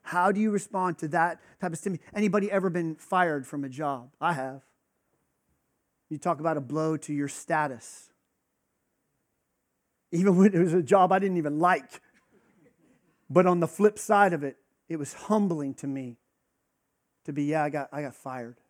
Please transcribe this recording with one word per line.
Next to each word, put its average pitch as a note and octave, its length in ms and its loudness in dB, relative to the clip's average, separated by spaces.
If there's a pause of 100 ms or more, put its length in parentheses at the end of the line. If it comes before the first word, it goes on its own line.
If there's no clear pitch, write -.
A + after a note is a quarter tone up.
How F3+ 280 0
do G3+ 100 0
you A3 120 2
respond F#3 460 -4
to D#3 100 -8
that E3 320 0 (200)
type F3 120 -6
of D#3+ 60 -10
stimulus? F#3+ 360 -6
Anybody G#3 380 0
ever G3 180 0
been E3 240 -4
fired D#3+ 540 -2
from C#3+ 160 -6
a C3+ 40 -8
job? C3 420 -6 (100)
I E3+ 140 0
have. C3 280 -8 (1500)
You D3+ 80 -8
talk E3 220 -2
about D#3+ 180 0
a - 20 -4
blow D#3 380 -2
to D3+ 160 -8
your C#3+ 140 -4
status. - 840 -6 (2000)
Even F3+ 240 4
when F#3+ 180 8
it E3+ 40 4
was E3+ 160 4
a F3 80 4
job F3+ 280 6
I F#3+ 80 4
didn't F#3+ 200 0
even D3 200 -2
like. F3 420 0 (1300)
But F3+ 180 4
on F3+ 120 4
the E3 80 2
flip G#3 320 2
side G3+ 340 4
of C#3+ 120 -4
it, C#3 120 -8 (320)
it E3 80 -6
was C#3+ 180 -8
humbling E3+ 600 -2
to - 140 -10
me C3 300 -8 (1040)
to D3+ 80 -10
be, C#3+ 120 -2
"Yeah, D3+ 200 0
I D3 60 -2
got, C#3+ 200 -6
I D3 120 -8
got B2+ 120 -10
fired." B2 440 -12 (120)